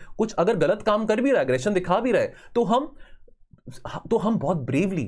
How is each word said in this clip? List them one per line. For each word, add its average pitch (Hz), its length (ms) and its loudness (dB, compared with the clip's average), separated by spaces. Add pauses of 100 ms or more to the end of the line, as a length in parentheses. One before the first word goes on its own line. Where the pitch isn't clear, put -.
(180)
कुछ - 160 -2
अगर 208 220 2
गलत 170 260 2
काम 214 240 2
कर 214 160 2
भी 269 100 2
रहा 214 80 4
है, 135 60 2
एग्रेशन 131 280 0
दिखा 180 260 2
भी 240 120 0
रहा 165 100 4
है, - 120 -2 (220)
तो 233 80 4
हम, 247 320 0 (1120)
तो - 80 2
हम 190 220 0
बहुत 165 180 -2
ब्रेवली, 143 500 -2